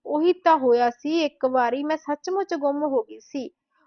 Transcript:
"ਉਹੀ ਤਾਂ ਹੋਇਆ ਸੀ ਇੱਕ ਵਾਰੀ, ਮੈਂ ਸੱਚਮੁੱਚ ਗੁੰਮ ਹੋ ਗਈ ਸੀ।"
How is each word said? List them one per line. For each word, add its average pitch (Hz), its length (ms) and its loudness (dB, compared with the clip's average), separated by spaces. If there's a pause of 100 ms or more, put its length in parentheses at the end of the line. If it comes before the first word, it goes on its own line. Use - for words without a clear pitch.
"ਉਹੀ 320 280 2
ਤਾਂ 330 240 2
ਹੋਇਆ 240 320 4
ਸੀ 311 320 -2
ਇੱਕ 285 240 -4
ਵਾਰੀ, 254 380 0
ਮੈਂ 311 140 -2
ਸੱਚਮੁੱਚ 359 560 -4
ਗੁੰਮ 285 300 -2
ਹੋ 269 200 0
ਗਈ 440 160 -14
ਸੀ।" 269 300 -10 (380)